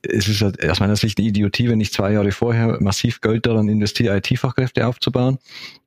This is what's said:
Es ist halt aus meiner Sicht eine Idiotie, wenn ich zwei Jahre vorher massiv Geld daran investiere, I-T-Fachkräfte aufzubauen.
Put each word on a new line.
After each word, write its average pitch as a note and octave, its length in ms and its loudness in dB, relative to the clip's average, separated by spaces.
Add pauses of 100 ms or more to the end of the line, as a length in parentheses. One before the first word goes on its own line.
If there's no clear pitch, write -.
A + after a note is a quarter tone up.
Es G2 260 -2
ist G#2 140 0
halt F#2 280 0
aus F2+ 120 0
meiner G#2 160 2
Sicht G#2+ 200 -2
eine A2 120 0
Idiotie, G#2 400 0
wenn A2 100 2
ich G#2 140 -2
zwei G2+ 180 0
Jahre G2+ 220 2
vorher A#2 480 0
massiv G2+ 400 0
Geld A2 240 0
daran A2 240 2
investiere, G#2 480 0
I-T-Fachkräfte B2 680 -2
aufzubauen. B2+ 520 0 (500)